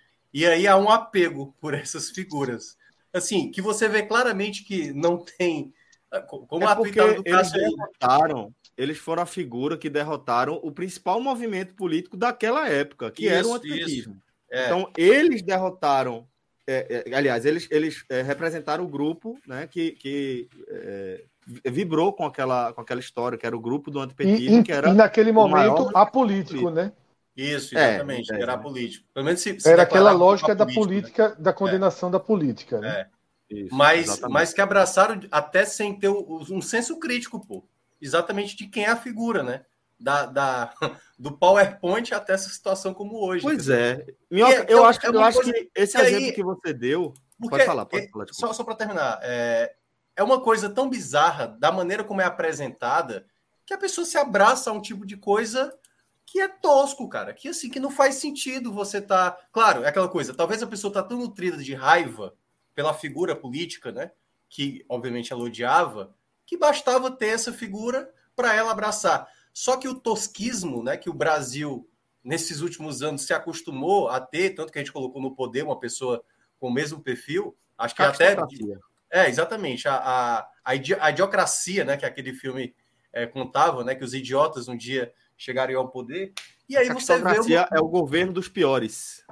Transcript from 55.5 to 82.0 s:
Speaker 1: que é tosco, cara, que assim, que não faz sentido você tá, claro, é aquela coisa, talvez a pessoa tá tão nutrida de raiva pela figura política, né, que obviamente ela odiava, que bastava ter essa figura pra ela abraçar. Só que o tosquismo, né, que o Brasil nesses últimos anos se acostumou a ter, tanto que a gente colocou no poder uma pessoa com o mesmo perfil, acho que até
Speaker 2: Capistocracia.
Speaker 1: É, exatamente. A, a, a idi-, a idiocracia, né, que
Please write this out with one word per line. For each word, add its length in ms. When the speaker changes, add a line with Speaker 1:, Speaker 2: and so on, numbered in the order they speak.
Speaker 1:
que 160
é 60
tosco, 600
cara, 260
que 140
assim, 220
que 100
não 100
faz 260
sentido 580
você 280
tá, 340
claro, 320
é 40
aquela 220
coisa, 240
talvez 280
a 60
pessoa 240
tá 100
tão 160
nutrida 400
de 160
raiva 640
pela 180
figura 420
política, 560
né, 200
que 400
obviamente 440
ela 80
odiava, 720
que 120
bastava 520
ter 200
essa 220
figura 640
pra 180
ela 180
abraçar. 560
Só 240
que 100
o 80
tosquismo, 880
né, 140
que 120
o 40
Brasil 760
nesses 380
últimos 400
anos 220
se 100
acostumou 760
a 120
ter, 300
tanto 200
que 60
a 40
gente 120
colocou 280
no 140
poder 280
uma 160
pessoa 440
com 80
o 60
mesmo 280
perfil, 540
acho 180
que 80
até 320
Speaker 2:
Capistocracia. 440
Speaker 1:
É, 200
exatamente. 580
A, 80
a, 520
a 120
idi-, 240
a 100
idiocracia, 760
né, 120
que 80